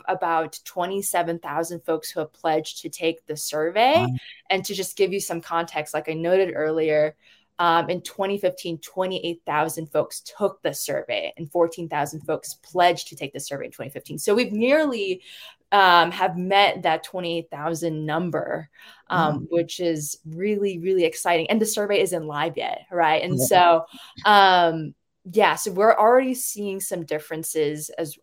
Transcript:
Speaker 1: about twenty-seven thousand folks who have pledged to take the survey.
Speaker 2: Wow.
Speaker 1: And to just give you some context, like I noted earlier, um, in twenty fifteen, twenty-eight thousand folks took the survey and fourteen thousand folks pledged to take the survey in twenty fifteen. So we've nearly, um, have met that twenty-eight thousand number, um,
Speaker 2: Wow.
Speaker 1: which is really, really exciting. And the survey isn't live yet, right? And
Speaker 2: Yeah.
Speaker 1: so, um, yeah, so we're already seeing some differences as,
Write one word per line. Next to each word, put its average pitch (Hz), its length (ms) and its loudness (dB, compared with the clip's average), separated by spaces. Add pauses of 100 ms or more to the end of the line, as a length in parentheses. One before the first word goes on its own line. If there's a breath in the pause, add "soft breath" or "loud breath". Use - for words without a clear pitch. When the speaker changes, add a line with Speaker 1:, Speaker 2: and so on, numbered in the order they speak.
Speaker 1:
about 165 560 -2
twenty-seven 180 760 -2
thousand 165 440 -6
folks 160 280 -4
who - 80 -6
have 233 120 -6
pledged - 520 -4
to 160 60 -10
take 165 360 -4
the 151 100 -8
survey. 180 640 0
Speaker 2:
Wow. 370 120 2 (420 loud breath)
Speaker 1:
And 190 140 0
to 202 100 -6
just 185 200 -6
give 190 160 2
you 196 80 -2
some 170 220 -6
context, 165 540 -4
like 156 120 -4
I 160 60 -6
noted 175 420 2
earlier, 156 600 0 (420 soft breath)
um, 170 320 2
in 180 120 -4
twenty 196 360 -4
fifteen, 180 420 -4
twenty-eight 185 680 -6
thousand 160 400 -2
folks - 340 -4 (160)
took - 240 -2
the 147 120 -2
survey 104 640 -6
and 160 120 -12
fourteen 170 380 0
thousand 151 340 -4
folks - 340 -6
pledged 175 520 0
to - 80 -18
take 139 180 -12
the 139 60 -12
survey - 260 -10
in - 60 -14
twenty 127 180 -12
fifteen. - 300 -14
So 208 160 0
we've 233 160 0
nearly, 226 680 0 (500 loud breath)
um, 175 400 6
have 180 260 0
met 190 460 2
that 165 200 0
twenty-eight 170 460 -6
thousand 156 560 -4
number, 156 640 -4 (400 loud breath)
um, 160 300 2
Speaker 2:
Wow. - 100 -10
Speaker 1:
which 170 300 -2
is 160 460 -4
really, 196 540 -4
really 180 260 2
exciting. 170 440 0
And 214 120 2
the 220 40 2
survey 208 360 0
isn't 170 260 -2
live 151 300 -4
yet, - 240 -6 (100)
right? 160 320 2
And 175 160 -2
Speaker 2:
Yeah. 131 60 2
Speaker 1:
so, 175 400 6 (400 loud breath)
um, 175 680 6 (380)
yeah, 175 240 4
so 196 160 -6
we're 202 260 6
already 254 380 4
seeing 202 460 -8
some 175 240 -6
differences 151 840 -4
as, 156 320 -6